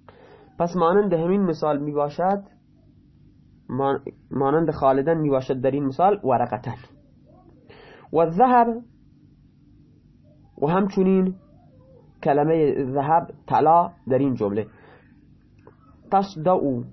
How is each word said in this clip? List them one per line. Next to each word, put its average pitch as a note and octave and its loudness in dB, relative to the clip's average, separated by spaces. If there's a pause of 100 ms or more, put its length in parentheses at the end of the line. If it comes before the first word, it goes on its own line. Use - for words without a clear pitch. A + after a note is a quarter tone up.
(600)
پس F3 -2
مانند F3+ 2
همین F3 0
مثال D#3 -2
میباشد D3 -4 (1300)
ما-، C3+ -2 (320)
مانند D3 0
خالدن C#3 0
میباشد C3+ -2
در C3 0
این C#3+ -2
مثال F#3 0
ورقتن. B2 -2 (1400)
و E3 2
ذهب، A#3 2 (1800)
و C#3+ 2
همچنین F#3+ 2 (880)
کلمهٔ D3+ 2
ذهب، C#3+ 0 (200)
طلا، D#3 2 (180)
در C3 2
این C3+ 0
جمله: G#2 -2 (1400)
"تصدع F#3 0 (340)